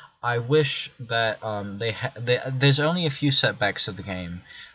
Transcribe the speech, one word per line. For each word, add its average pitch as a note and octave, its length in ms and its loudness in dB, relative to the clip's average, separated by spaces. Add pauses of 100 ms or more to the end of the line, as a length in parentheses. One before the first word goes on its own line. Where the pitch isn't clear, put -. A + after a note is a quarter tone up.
(260)
I A#2+ 140 2
wish C#3+ 500 2 (100)
that, A2+ 440 0
um, G2+ 340 -6
they A2+ 140 -2
ha-, - 260 -6
they, A#2+ 300 0
there's C#3 320 4
only E3 260 2
a C#3+ 60 2
few D3 180 0
setbacks G#2 580 0
of G2 80 -6
the F#2+ 60 -12
game, F2+ 400 -8 (320)